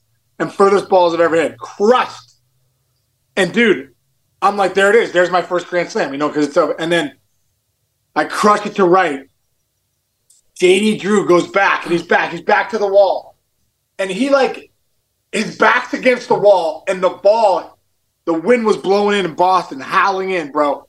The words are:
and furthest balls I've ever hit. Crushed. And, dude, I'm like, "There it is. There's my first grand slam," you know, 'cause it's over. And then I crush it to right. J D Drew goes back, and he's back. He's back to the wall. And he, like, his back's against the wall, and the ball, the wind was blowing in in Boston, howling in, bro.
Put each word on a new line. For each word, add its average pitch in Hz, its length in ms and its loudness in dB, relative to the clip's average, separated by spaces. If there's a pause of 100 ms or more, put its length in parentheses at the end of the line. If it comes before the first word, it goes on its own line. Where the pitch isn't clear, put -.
(380)
and 165 120 -6
furthest 196 380 2
balls 175 240 4
I've 165 80 -2
ever 160 160 2
hit. 139 220 -2
Crushed. - 720 -2 (1040)
And, 185 160 0
dude, 208 420 0 (460)
I'm 202 160 0
like, 190 160 0
"There 196 160 2
it 214 80 4
is. 170 160 2
There's 175 180 2
my 175 120 0
first 175 260 -4
grand 170 220 -4
slam," 160 220 -4
you 139 60 -10
know, 147 120 -2
'cause 147 160 -2
it's 143 100 -2
over. 156 240 2
And 160 100 -4
then 160 260 -2 (1000)
I 156 80 0
crush 208 400 0
it - 120 -10
to 196 80 2
right. 170 440 0 (1300)
J 180 240 2
D 214 200 0
Drew 185 280 0
goes 170 220 2
back, 185 360 0
and 156 80 -4
he's 170 140 -2
back. 180 240 0
He's 165 120 -12
back 196 280 0
to 220 80 -6
the 202 80 -2
wall. 196 500 0 (640)
And 190 120 -4
he, 240 200 -2
like, 269 400 0 (640)
his 185 260 -6
back's 220 360 0
against 240 340 -2
the 233 60 2
wall, 180 540 2
and 185 140 -4
the 180 80 2
ball, 196 680 0 (460)
the 165 100 -2
wind 220 300 0
was 202 120 2
blowing 202 420 0
in 190 60 -2
in 156 100 -6
Boston, 175 460 0
howling 190 500 -2
in, 156 220 -6
bro. 147 360 -2